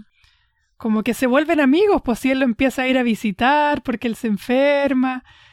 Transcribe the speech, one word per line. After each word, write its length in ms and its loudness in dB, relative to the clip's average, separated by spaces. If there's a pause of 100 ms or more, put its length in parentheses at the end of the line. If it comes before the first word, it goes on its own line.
(760)
como 260 -2
que 120 -2
se 120 -2
vuelven 340 2
amigos, 440 2
pues 160 -2
si 100 0
él 100 0
lo 40 0
empieza 380 0
a 60 -2
ir 100 2
a 40 0
visitar 800 0
porque 240 -6
él 100 -4
se 120 -6
enferma 960 0 (280)